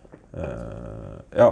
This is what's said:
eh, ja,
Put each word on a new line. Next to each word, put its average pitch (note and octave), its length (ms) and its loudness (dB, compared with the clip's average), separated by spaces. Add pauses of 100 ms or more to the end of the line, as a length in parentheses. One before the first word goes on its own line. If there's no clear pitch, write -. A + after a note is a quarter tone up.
(340)
eh, A1+ 840 -12 (180)
ja, A#2 160 8